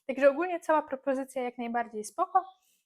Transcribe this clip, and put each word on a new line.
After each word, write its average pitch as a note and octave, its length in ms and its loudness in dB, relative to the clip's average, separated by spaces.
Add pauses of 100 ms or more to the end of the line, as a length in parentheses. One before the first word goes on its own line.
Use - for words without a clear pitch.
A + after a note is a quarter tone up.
Także C4+ 240 4
ogólnie E4+ 300 -2
cała D#4 220 2
propozycja C4+ 600 -4
jak B3 160 -6
najbardziej A#3 460 -6
spoko. F#4 400 0 (420)